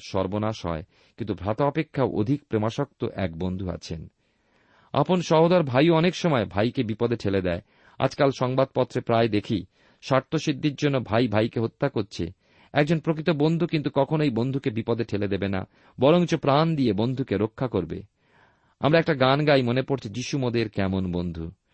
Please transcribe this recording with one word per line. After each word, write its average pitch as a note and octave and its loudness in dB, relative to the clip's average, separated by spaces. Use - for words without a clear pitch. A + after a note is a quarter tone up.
সর্বনাশ G2+ -4
হয়, E2 -4
কিন্তু G#2 -6
ভ্রাতা G2 -2
অপেক্ষা C#3+ -2
অধিক A2 0
প্রেমাসক্ত A2+ -4
এক E2+ -4
বন্ধু F#2 -4
আছেন।" E2 -12
আপন E3+ 0
সহোদর E3 4
ভাইও D3 4
অনেক E3 2
সময় C#3 0
ভাইকে G#2 -2
বিপদে A#2 -2
ঠেলে G2 -2
দেয়। F2+ -2
আজকাল C3+ 0
সংবাদপত্রে C3 -2
প্রায় A#2 2
দেখি, G#2 -2
স্বার্থসিদ্ধির C#3 -2
জন্য C#3 0
ভাই A#2 2
ভাইকে A2 0
হত্যা A2+ -2
করছে। F#2+ -4
একজন D3 2
প্রকৃত D#3 -2
বন্ধু D#3+ 2
কিন্তু D3+ -2
কখনোই D3+ 2
বন্ধুকে B2+ -2
বিপদে A2+ -2
ঠেলে G2+ -4
দেবে G2 -2
না, G2 -4
বরঞ্চ E3 4
প্রাণ D3+ 2
দিয়ে B2+ 2
বন্ধুকে A#2+ -2
রক্ষা A2 -2
করবে। E2+ -4
আমরা D#3+ 4
একটা E3 2
গান C3+ 4
গাই, C#3+ 4
মনে B2 0
পড়ছে, B2+ -4
"যিশু B2 -6
মোদের A#2 0
কেমন F#2+ -2
বন্ধু।" E2 -4